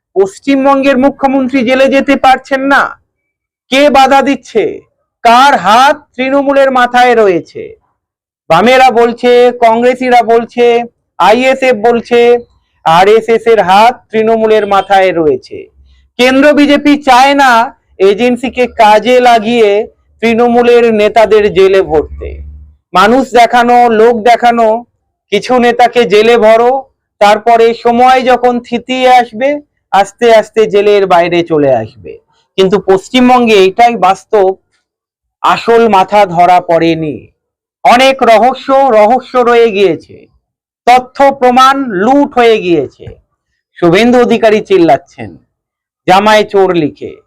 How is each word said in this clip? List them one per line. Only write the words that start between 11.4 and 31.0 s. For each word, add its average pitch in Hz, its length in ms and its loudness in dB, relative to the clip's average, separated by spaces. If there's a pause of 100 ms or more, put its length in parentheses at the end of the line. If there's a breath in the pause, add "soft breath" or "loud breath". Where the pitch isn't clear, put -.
বলছে, 240 640 0 (460)
আরএসএস 220 640 0
এর 220 140 2
হাত 208 500 0
তৃণমূলের 220 560 -2
মাথায় 190 440 0
রয়েছে। 143 540 -6 (520)
কেন্দ্র 269 360 2
বিজেপি 285 440 0
চায় 269 360 2
না 262 420 0 (220)
এজেন্সিকে 240 720 -2
কাজে 226 520 2
লাগিয়ে 233 680 0 (340)
তৃণমূলের 240 720 0
নেতাদের 208 600 0
জেলে 190 280 2
ভরতে। - 600 -6 (520)
মানুষ 220 380 0
দেখানো, 240 580 2
লোক 220 340 0
দেখানো, 233 600 0 (440)
কিছু 226 300 -2
নেতাকে 240 460 0
জেলে 214 320 0
ভরো, 240 480 0 (340)
তারপরে 220 540 0
সময় 254 480 0
যখন 240 380 -2
থিতিয়ে 254 500 -4
আসবে, 254 520 -2 (300)
আস্তে 220 440 0
আস্তে 214 300 0
জেলের 202 400 0